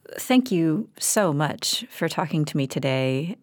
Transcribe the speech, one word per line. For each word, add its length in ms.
thank 320
you 380
so 340
much 580
for 180
talking 380
to 100
me 100
today 760